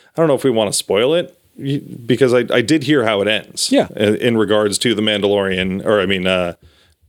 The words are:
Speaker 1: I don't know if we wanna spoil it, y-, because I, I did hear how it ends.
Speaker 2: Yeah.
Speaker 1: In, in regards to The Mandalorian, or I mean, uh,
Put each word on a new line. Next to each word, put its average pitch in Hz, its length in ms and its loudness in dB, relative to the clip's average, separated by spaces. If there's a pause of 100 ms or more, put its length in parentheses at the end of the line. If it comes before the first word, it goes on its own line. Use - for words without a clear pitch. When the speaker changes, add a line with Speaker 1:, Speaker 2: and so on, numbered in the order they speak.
(160)
Speaker 1:
I 160 60 0
don't 165 80 2
know 135 60 2
if 117 100 -2
we 131 60 2
wanna 107 200 0
spoil 110 440 0
it, 175 220 -6 (200)
y-, 139 240 -6 (240)
because 120 280 2
I, 123 200 2
I 123 80 2
did 143 220 2
hear 135 200 2
how 107 180 0
it 98 60 0
ends. - 420 -4
Speaker 2:
Yeah. 262 180 2 (100)
Speaker 1:
In, 104 200 2
in 117 200 0
regards 104 400 0
to 120 180 0
The 104 60 -2
Mandalorian, 98 840 -2
or 107 160 2
I 92 60 0
mean, 92 220 -2
uh, 90 260 0 (560)